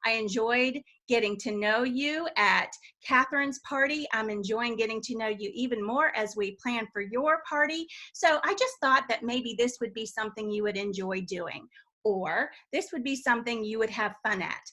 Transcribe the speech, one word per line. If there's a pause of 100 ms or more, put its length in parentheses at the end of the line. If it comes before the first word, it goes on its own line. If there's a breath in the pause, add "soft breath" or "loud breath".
I
enjoyed (280 soft breath)
getting
to
know
you
at (380 loud breath)
Catherine's
party.
I'm
enjoying
getting
to
know
you
even
more
as
we
plan
for
your
party. (260 loud breath)
So
I
just
thought
that
maybe
this
would
be
something
you
would
enjoy
doing, (380 soft breath)
or (220 loud breath)
this
would
be
something
you
would
have (120)
fun
at. (120)